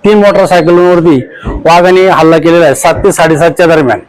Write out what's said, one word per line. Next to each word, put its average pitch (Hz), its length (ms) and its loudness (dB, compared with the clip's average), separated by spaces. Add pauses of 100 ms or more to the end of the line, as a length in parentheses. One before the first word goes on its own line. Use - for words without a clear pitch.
तीन 208 140 2
मोटरसायकलवरती 175 1000 0 (260)
वाघाने 180 600 0
हल्ला 160 320 0
केलेला 165 260 0
आहे 139 100 0
सात 165 200 -2
ते 190 180 -2
साडेसातच्या 160 540 0
दरम्यान. 147 320 0 (100)